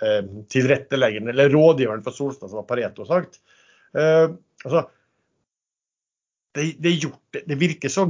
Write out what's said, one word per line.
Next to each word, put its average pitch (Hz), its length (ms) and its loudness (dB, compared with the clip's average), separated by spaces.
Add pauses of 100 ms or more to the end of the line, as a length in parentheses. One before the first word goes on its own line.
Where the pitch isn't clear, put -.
eh, 107 160 2 (320)
tilretteleggende, 123 800 -2
eller 139 160 4
rådgiveren 135 560 4
for 120 80 -8
Solstad, 135 400 -10
som 107 80 -8
var - 80 -14
Pareto, 113 380 -6
sagt. 175 340 -4 (560)
Eh, 160 300 4 (340)
altså, 151 240 -2 (1700)
det, 147 140 -4 (180)
det 175 60 2
er 175 160 0
gjort, - 140 -12 (120)
det, - 160 -10
det 147 80 -4
virker 156 320 -2
så 196 220 -2